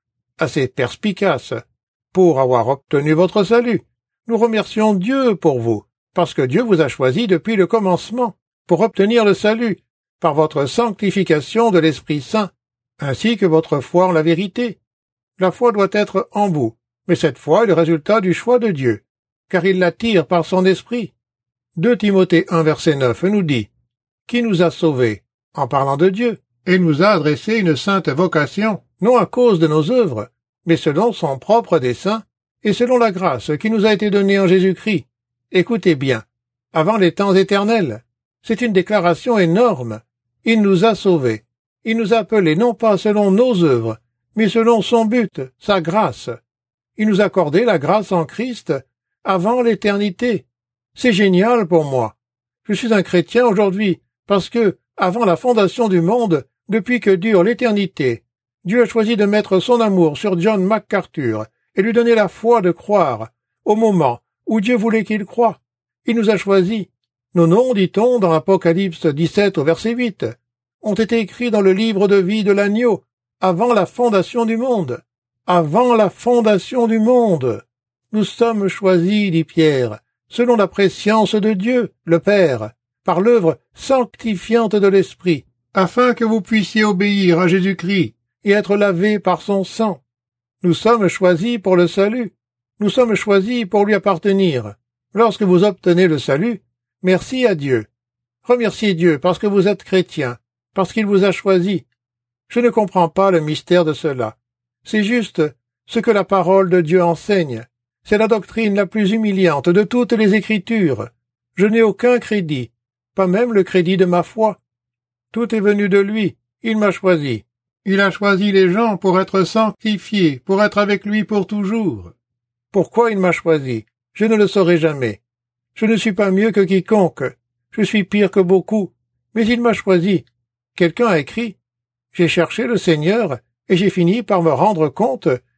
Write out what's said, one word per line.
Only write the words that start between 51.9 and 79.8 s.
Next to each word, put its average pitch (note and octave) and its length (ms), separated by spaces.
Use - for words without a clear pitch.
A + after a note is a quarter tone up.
Je G#3 100
suis A3 180
un G3 100
chrétien A3+ 440
aujourd'hui G3+ 540
parce G3+ 220
que, A3 300
avant G3+ 280
la F3 120
fondation A3+ 520
du F#3 120
monde, F#3 460
depuis A3 320
que G#3 100
dure F#3+ 320
l'éternité, G3+ 800
Dieu A#3 180
a A3 40
choisi A3+ 300
de G#3 80
mettre G3+ 360
son A#3+ 200
amour F#3 360
sur F#3+ 220
John F#3+ 260
MacArthur D#3+ 800
et F#3+ 80
lui A3+ 100
donner A#3 220
la G#3 140
foi A#3 320
de F3+ 100
croire D3+ 600
au G#3+ 120
moment F3 440
où A3 140
Dieu A#3+ 160
voulait A3 280
qu'il G#3+ 200
croie. A#3 360
Il A3+ 100
nous A3 140
a G#3+ 60
choisis. G3 500
Nos E3+ 120
noms, A#3+ 260
dit-on G#3+ 460
dans F3+ 140
Apocalypse F3 760
dix-sept E3+ 520
au - 60
verset E3 280
huit, A#3 340
ont G#3+ 120
été A3+ 260
écrits A3+ 320
dans G#3 80
le F#3+ 120
livre G3+ 360
de G3+ 80
vie G3+ 260
de G3 80
l'agneau G3+ 540
avant F#3+ 320
la G3 140
fondation A#3 580
du A3+ 120
monde. G#3+ 460
Avant F3+ 480
la G#3+ 160
fondation A#3 800
du A3+ 100
monde. G3+ 680
Nous G#3+ 120
sommes A3 440
choisis, F#3+ 640
dit E3 140
Pierre, C3+ 560